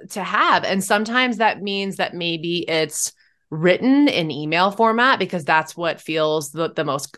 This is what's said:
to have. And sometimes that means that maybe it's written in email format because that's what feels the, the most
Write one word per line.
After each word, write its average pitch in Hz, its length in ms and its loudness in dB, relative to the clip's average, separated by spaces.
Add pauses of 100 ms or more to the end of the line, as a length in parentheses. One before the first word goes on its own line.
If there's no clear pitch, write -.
to 190 140 -8
have. 208 400 2
And 190 200 0
sometimes 233 540 0
that 214 240 0
means 196 360 -4
that 190 160 -4
maybe 170 540 -4
it's 160 460 -2 (360)
written 220 600 4
in 156 200 -2
email 160 420 0
format 226 480 2
because 180 260 -4
that's 156 320 0
what 170 240 -4
feels 156 500 -2
the, 160 220 -4
the 165 100 -2
most 143 340 -4